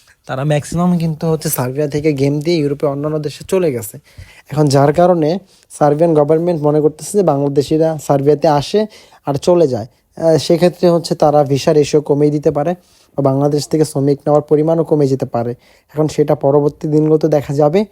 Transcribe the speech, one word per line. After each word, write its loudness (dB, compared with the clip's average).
তারা -8
ম্যাক্সিমাম 0
কিন্তু -4
হচ্ছে -4
সার্বিয়া -4
থেকে 0
গেম 0
দিয়ে -2
ইউরোপে -2
অন্যান্য -4
দেশে -10
চলে 0
গেছে। -10
এখন 2
যার 4
কারণে 2
সার্বিয়ান 2
গভর্নমেন্ট 2
মনে 2
করতেছে -2
যে 2
বাংলাদেশিরা 0
সার্বিয়াতে 2
আসে 0
আর -4
চলে 2
যায়। -6
আহ, 2
সেক্ষেত্রে 2
হচ্ছে 0
তারা 2
ভিসা 0
রেশিও 2
কমিয়ে 0
দিতে 0
পারে -4
বা -4
বাংলাদেশ 0
থেকে 0
শ্রমিক -2
নেওয়ার 2
পরিমাণও 0
কমে 0
যেতে -2
পারে। -6
এখন -2
সেটা 0
পরবর্তী 0
দিনগুলোতে 2
দেখা -2
যাবে। 0